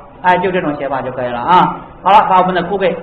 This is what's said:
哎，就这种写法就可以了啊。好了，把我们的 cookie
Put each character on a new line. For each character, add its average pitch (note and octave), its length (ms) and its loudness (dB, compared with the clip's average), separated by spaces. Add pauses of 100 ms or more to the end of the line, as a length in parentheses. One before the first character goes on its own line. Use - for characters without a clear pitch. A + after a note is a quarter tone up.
(240)
哎， F3+ 160 2
就 G3 120 -2
这 F3+ 100 -2
种 D3 140 -4
写 C#3 140 -8
法 C3+ 120 -4
就 B2+ 100 -8
可 B2+ 120 -8
以 B2 60 -4
了 A#2+ 100 -6
啊。 E3 380 2 (260)
好 F3+ 60 0
了， G3+ 200 4
把 F#3 100 4
我 F3+ 60 2
们 F#3 80 -2
的 F3 100 0
cookie F#3+ 400 -2